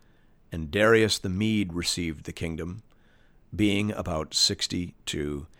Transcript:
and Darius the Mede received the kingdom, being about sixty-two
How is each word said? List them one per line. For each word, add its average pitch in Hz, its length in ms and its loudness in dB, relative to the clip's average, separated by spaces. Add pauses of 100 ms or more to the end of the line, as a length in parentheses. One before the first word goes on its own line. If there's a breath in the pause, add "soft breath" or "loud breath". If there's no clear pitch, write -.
(520)
and 78 180 -6
Darius 107 480 6
the 101 120 -6
Mede 101 420 0
received 82 520 -4
the - 80 -10
kingdom, 82 500 -8 (720)
being 104 360 2
about 80 420 -4
sixty-two 76 1120 -2 (140)